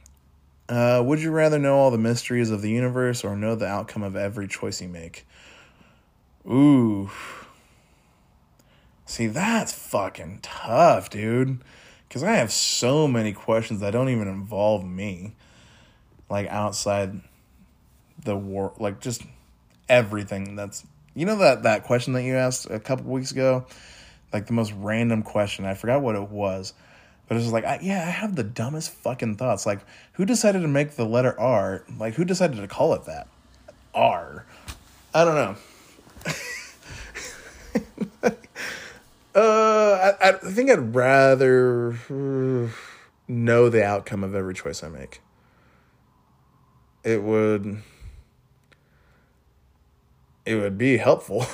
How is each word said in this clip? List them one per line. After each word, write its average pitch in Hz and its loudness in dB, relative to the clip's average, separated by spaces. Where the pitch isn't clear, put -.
Uh, 120 4
would 156 2
you 160 -2
rather 156 4
know 139 4
all 135 6
the 120 2
mysteries 117 0
of 104 -2
the 107 -4
universe 123 -2
or 101 -6
know 110 -2
the 107 -4
outcome 101 -6
of 98 -6
every 101 -6
choice - -8
you 90 -12
make? 85 -16
Ooh. 117 4
See, 117 -4
that's 190 -2
fucking - -8
tough, 123 2
dude. 123 -2
'Cause 127 -8
I 214 0
have 123 2
so 143 0
many 110 0
questions 113 -2
that 101 -2
don't 127 0
even 113 -2
involve 98 -2
me. 92 -10
Like, 101 -4
outside 101 -4
the 104 -4
war, 98 -6
like, 104 -6
just - -8
everything 104 2
that's, 101 -12
you 147 -4
know 214 0
that, 135 6
that 107 2
question 123 0
that 127 -2
you 131 -2
asked 127 -2
a 107 -6
couple 131 -6
weeks 131 -6
ago? 131 2
Like, 107 -6
the 117 -4
most 110 0
random 110 -2
question. 101 -2
I 95 -4
forgot 120 0
what 113 0
it 101 -6
was. 98 -6
But 113 -4
it's 117 0
just 113 -2
like, 113 0
I, - -4
yeah, 185 -2
I 175 -4
have 190 -6
the 127 -4
dumbest 123 -6
fucking 117 -6
thoughts. 113 -2
Like, 101 -2
who 185 -2
decided 208 2
to 160 -2
make 147 0
the 117 -2
letter 120 2
R? 98 0
Like, 110 -6
who 175 0
decided 180 0
to 98 -8
call 143 0
it - -4
that? 78 -12
R. 95 0
I 160 6
don't 165 4
know. 107 0
<laughs> - -18
Uh, 214 6
I, 190 6
I - 8
think 214 0
I'd 123 2
rather, 127 6
uh, 131 -2
know 120 4
the 110 4
outcome 101 -2
of 95 -4
every 92 -4
choice - -10
I 78 -12
make. 69 -16
It 113 0
would, 107 0
it 110 -2
would 101 -2
be 127 4
helpful, 120 0